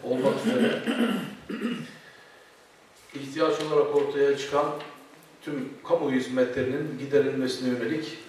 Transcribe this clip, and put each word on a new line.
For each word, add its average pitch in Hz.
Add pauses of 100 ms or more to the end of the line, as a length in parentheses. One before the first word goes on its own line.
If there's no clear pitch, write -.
olmak - (120)
üzere 240 (2250)
ihtiyaç 147
olarak 147
ortaya 139
çıkan 143 (760)
tüm 139 (180)
kamu 156
hizmetlerinin 127
giderilmesine 131
yönelik 123 (120)